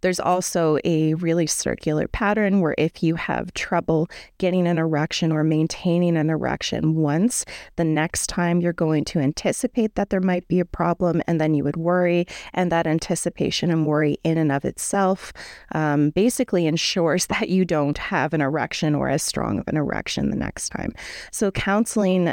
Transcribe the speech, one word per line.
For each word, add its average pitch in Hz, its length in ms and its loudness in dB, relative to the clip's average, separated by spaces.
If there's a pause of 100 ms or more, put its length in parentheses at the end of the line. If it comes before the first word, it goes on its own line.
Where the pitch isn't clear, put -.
there's 185 180 0
also 170 640 2
a 156 320 2
really 165 320 0
circular - 600 -2
pattern 202 540 2
where 156 160 0
if - 240 0
you 165 140 2
have - 380 -4
trouble 165 560 0 (280)
getting 180 300 2
an 170 100 2
erection 160 540 0
or 156 120 2
maintaining 165 760 2
an 156 120 2
erection 156 640 -2
once, 160 500 0 (300)
the 170 80 0
next 156 440 0
time 175 340 0
you're 175 120 0
going 156 320 0
to - 140 -2
anticipate 202 760 -2
that 202 140 -2
there 190 120 0
might 185 260 0
be 180 120 2
a 175 60 0
problem, 170 600 0
and 165 140 2
then 156 120 2
you 143 100 2
would 147 140 -2
worry, 175 500 2 (260)
and 180 180 2
that 165 160 2
anticipation 165 840 0
and 160 140 2
worry 151 380 2
in 160 140 2
and 156 140 2
of 139 140 -2
itself, - 680 -2 (400)
um, 151 380 2
basically 196 560 2
ensures 165 580 0
<laughs> - 80 -4
that - 160 -2
you 185 160 4
don't 147 320 0
have 156 360 -2
an 156 80 2
erection 147 540 0
or 135 140 0
as 139 140 0
strong 110 360 -2
of - 80 -8
an - 100 -2
erection - 520 -2
the - 60 -2
next - 340 -6
time. - 240 -6 (380)
So 202 200 0
counseling 190 800 0